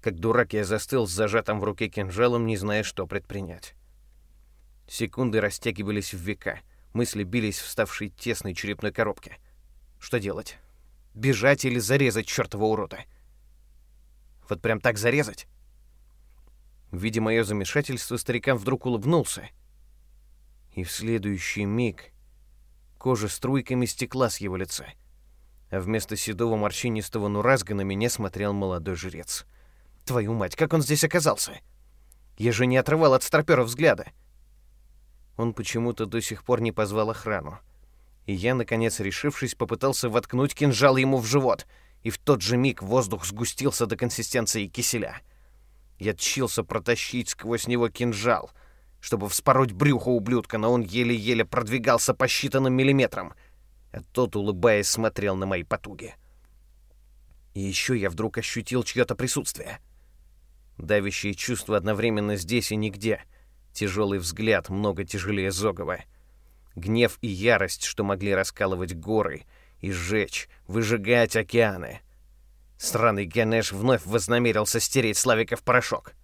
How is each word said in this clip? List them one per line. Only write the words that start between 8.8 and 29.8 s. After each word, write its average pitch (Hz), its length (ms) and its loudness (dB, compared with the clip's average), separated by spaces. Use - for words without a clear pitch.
коробке. - 460 -4
Что - 220 -4
делать? - 380 -8
Бежать 127 500 4
или 123 140 2
зарезать 113 480 2
чертова 104 380 -2
урода? 107 360 0
Вот 101 140 -6
прям 110 180 0
так 110 180 2
зарезать? 120 500 -2
Видя 107 280 -2
мое 110 240 2
замешательство, 110 720 -2
старикан 123 400 0
вдруг 120 300 -2
улыбнулся. 127 640 0
И 92 60 -4
в - 80 -10
следующий 104 720 -2
миг 110 480 -2
кожа 117 280 0
струйками 127 580 -2
стекла 123 460 -2
с - 80 -8
его 95 180 -4
лица, - 300 -6
а 95 100 -2
вместо 107 360 -4
седого 110 400 0
морщинистого 107 680 -2
нуразга 104 480 2
на 98 60 -2
меня 98 280 0
смотрел 101 440 -4
молодой 92 420 -4
жрец. 85 500 -10